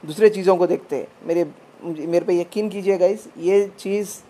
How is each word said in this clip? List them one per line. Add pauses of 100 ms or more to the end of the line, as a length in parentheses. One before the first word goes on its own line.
दूसरे
चीज़ों
को
देखते
हैं। (180)
मेरे, (400)
मेरे
पे
यकीन
कीजिए
गाइस, (100)
ये
चीज़ (160)